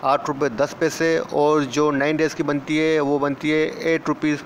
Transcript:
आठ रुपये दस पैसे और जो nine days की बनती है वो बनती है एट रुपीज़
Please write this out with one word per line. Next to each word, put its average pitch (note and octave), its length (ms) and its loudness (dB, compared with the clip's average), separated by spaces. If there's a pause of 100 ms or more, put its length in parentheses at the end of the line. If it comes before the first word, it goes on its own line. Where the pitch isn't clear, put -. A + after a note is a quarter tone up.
आठ C#3 240 0
रुपये C#3+ 240 -2
दस B2+ 280 -2
पैसे E3 380 0 (160)
और D3 320 4
जो D3 280 0
nine C#3+ 240 0
days D#3 180 0
की E3 80 -4
बनती D3 340 -2
है D#3 240 2
वो C#3+ 180 2
बनती C#3+ 300 -2
है D#3 160 2 (220)
एट D#3+ 200 0
रुपीज़ D3+ 380 -2